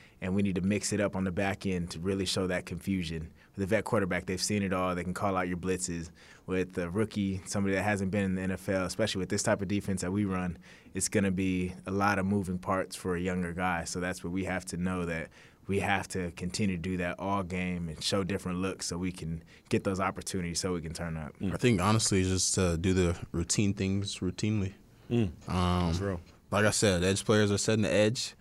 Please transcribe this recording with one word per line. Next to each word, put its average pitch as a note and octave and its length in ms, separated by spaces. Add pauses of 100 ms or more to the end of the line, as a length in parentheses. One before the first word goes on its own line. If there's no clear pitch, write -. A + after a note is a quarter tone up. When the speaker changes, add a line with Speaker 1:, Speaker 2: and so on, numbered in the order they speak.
(220)
Speaker 1:
and F#2 120
we G2+ 60
need G3+ 140
to F2+ 80
mix G2+ 320
it G2+ 60
up G2 140
on F#2+ 100
the F#2+ 60
back G2 360
end F2 240
to D#2+ 100
really G2 240
show F#2 220
that F2+ 180
confusion. E2 640 (260)
With G2 60
the G2 60
vet G2+ 180
quarterback, F#2 400
they've F#2 180
seen G#2 200
it F#2+ 100
all. F#2 220
They F2 100
can F2+ 100
call G2 220
out F#2 100
your F2+ 120
blitzes. E2+ 500 (380)
With F#2 260
the F2+ 180
rookie, G2 540
somebody G2 300
that F#2+ 80
hasn't G2 280
been G2+ 140
in F#2+ 100
the F#2 80
N F#2+ 80
F F#2 200
L, F#2+ 160
especially G#2 340
with F2+ 80
this G#2 140
type G#2 180
of F#2+ 80
defense G2 320
that F2+ 100
we G#2 140
run, F2+ 320 (380)
it's F#2+ 160
gonna G2 200
be F2+ 440 (120)
a F#2 40
lot G2+ 280
of F#2+ 60
moving F#2+ 340
parts F#2+ 380
for F#2 180
a F2 60
younger F2+ 320
guy. F2 320
So F2+ 160
that's F2+ 240
what F2 80
we F#2 120
have F2 220
to E2+ 120
know, F2+ 260
that D#2+ 240 (380)
we G2 140
have F#2+ 260
to F2+ 260
continue F#2 440
to E2 60
do F#2 160
that F2 200
all G2 240
game F2+ 460
and D#2 160
show G2+ 180
different F2+ 360
looks F#2 260
so E2+ 140
we F2+ 120
can E2 320 (280)
get A2 120
those G2 160
opportunities F#2 600
so F#2 140
we E2+ 80
can D#2+ 100
turn E2 240
up. D#2 240
Speaker 2:
Mm. F#2 140
Speaker 3:
I - 20
think, A#2+ 240
honestly, G#2 400
it's F#2 80
just F#2 280
to F2+ 200
do F#2 160
the F2+ 240 (160)
routine G2 400
things G2 460
routinely. G2 560 (360)
Speaker 2:
Mm. A#2 200 (180)
Speaker 3:
Um, F2+ 380
Speaker 2:
That's E2+ 140
real. F#2+ 200 (300)
Speaker 3:
like G#2 160
I G#2 40
said, F#2+ 320
edge G2 220
players G#2+ 260
are G2+ 60
setting A2 240
the F2+ 100
edge. G#2+ 500